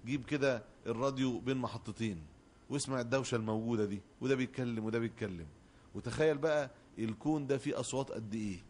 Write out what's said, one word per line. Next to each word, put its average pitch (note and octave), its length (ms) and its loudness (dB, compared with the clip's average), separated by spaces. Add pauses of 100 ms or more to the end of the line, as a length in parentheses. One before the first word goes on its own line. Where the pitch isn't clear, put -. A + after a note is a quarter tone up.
جيب C3 180 -2
كده C3+ 380 2 (240)
الراديو C3 540 0
بين C3 160 0
محطتين A2 680 -4 (480)
واسمع C3+ 300 -2
الدوشة B2 360 2
الموجودة A2 480 2
دي، G2 160 -2 (200)
وده C3 140 4
بيتكلم A#2+ 500 0
وده A2 140 0
بيتكلم، G2 480 -4 (480)
وتخيل C#3 440 2
بقى D3+ 320 2 (280)
الكون C3 480 0
ده C3+ 120 2
فيه C#3 220 -2
أصوات C3+ 320 -2
قد A2 220 -6
إيه. G#2 240 -2 (120)